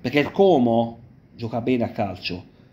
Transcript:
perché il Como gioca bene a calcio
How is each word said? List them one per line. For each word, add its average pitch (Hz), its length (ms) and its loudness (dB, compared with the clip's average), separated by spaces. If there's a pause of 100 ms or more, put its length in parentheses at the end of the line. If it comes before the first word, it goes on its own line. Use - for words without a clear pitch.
perché 123 180 0
il 139 120 0
Como 120 680 2 (360)
gioca 117 280 -8
bene 123 220 0
a 104 60 -6
calcio 92 640 -8 (200)